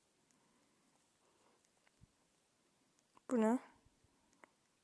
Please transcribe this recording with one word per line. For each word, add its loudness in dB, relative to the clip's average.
Bu 2
ne? 2